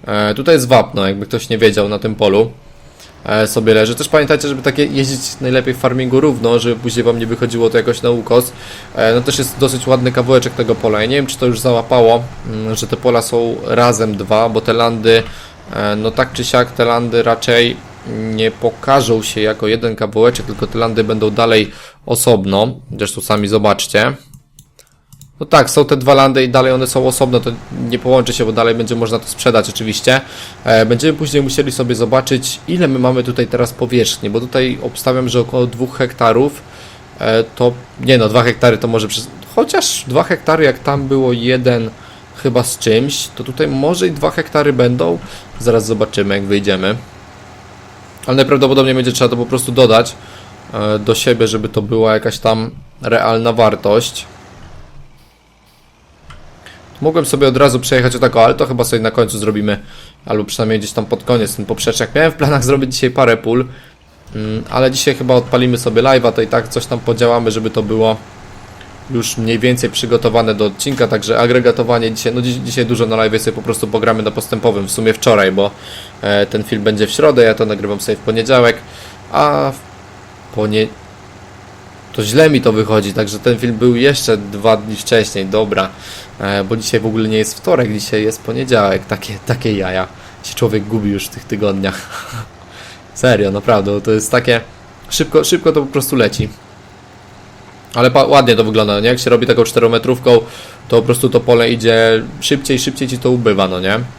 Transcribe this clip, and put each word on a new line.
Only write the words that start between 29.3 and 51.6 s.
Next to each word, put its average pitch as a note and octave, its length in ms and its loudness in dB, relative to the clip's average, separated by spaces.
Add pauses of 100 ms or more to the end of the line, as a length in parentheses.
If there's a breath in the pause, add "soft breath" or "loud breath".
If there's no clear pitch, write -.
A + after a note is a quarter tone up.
oczywiście. B2 520 -2 (440 loud breath)
E, A2 220 4
będziemy D3 320 0
później D3 240 0
musieli C3+ 300 -2
sobie B2 220 -2
zobaczyć, B2+ 720 0
ile F3 200 0
my C3 100 0
mamy B2+ 260 0
tutaj B2 220 -2
teraz A#2+ 260 -2
powierzchni, A#2 580 -2
bo A2 100 -2
tutaj B2+ 420 -2
obstawiam, B2+ 460 -2
że B2 120 0
około B2 260 0
dwóch A#2+ 320 -6
hektarów, B2 640 0 (560 loud breath)
e, A2+ 260 0
to... B2 280 0 (280)
Nie B2+ 180 4
no, A2 100 2
dwa A#2 140 4
hektary A2+ 360 2
to A#2+ 100 -4
może... A2 200 0
Przez, - 200 -8 (260)
chociaż - 520 0
dwa C3 160 0
hektary D#3+ 420 0
jak C3 140 2
tam C#3 300 -4
było C3+ 240 2
jeden A#2+ 580 0 (460 loud breath)
chyba B2 260 0
z - 160 -6
czymś, B2 500 0
to - 160 -14
tutaj D3 240 -4
może D#3 380 0
i F3 40 2
dwa D3+ 200 -2
hektary D3 420 0
będą. B2 460 0 (420 loud breath)
Zaraz A2+ 260 2
zobaczymy, G#2 480 -2
jak G2+ 100 -4
wyjdziemy. G2 520 0 (1300)
Ale B2+ 100 0
najprawdopodobniej C3 580 4
będzie B2+ 180 0
trzeba B2 160 2
to B2 80 0
po A#2+ 100 -2
prostu B2 260 -4
dodać, A#2+ 420 4 (600 loud breath)
e, G#2+ 240 -2
do G#2+ 160 0
siebie, A2+ 340 0
żeby A2 200 -4